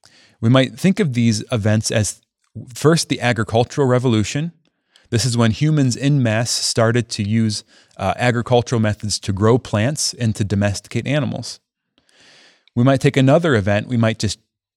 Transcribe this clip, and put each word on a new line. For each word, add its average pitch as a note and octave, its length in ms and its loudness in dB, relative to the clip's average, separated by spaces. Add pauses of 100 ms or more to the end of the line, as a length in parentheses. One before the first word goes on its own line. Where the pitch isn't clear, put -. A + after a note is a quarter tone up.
(400)
We A2+ 100 2
might B2+ 280 2
think F#3+ 220 2
of C#3+ 140 -2
these A#2 360 2
events G#2+ 400 0
as, A2 300 -2 (540)
first, D#3+ 340 2
the - 120 -4
agricultural A#2+ 640 0
revolution. B2 680 0 (580)
This A#2 160 0
is A#2 100 -2
when A#2 140 2
humans C#3+ 480 0
en C#3+ 240 2
masse A2+ 280 0
started A#2 600 0
to - 120 -6
use, G#2+ 420 -2 (340)
uh, F#2+ 180 -2
agricultural A#2+ 640 0
methods G#2+ 400 -2
to - 120 -4
grow A2 260 4
plants A2+ 560 -4
and A2+ 200 -2
to - 80 -4
domesticate G2+ 640 -2
animals. B2+ 540 -6 (1120)
We A#2+ 80 2
might C3+ 200 4
take C#3 160 2
another C#3+ 360 4
event G#2 340 0
we A#2+ 100 -2
might A2+ 200 0
just G#2 200 -4 (380)